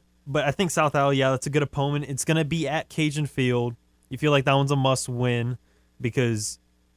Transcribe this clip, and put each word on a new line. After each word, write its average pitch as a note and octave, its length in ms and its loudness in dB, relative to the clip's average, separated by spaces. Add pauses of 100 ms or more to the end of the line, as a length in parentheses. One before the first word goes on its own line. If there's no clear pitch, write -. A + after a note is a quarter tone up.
(280)
But C#3 160 -2
I C#3+ 80 0
think F3+ 200 -2
South D#3 220 2
Al, C#3 200 2
yeah, C3+ 160 2
that's C3 180 -2
a - 20 -6
good C#3+ 140 0
opponent. C#3+ 460 -2
It's C3 160 -6
gonna D#3+ 180 2
be D3+ 240 -2
at D#3 220 -4
Cajun D3+ 360 -2
Field. B2 500 0 (340)
You B2+ 80 -8
feel D3 140 0
like C3+ 140 4
that C#3 80 4
one's C#3 180 2
a C#3+ 40 2
must-win B2 800 0 (440)
because A#2 580 -2 (380)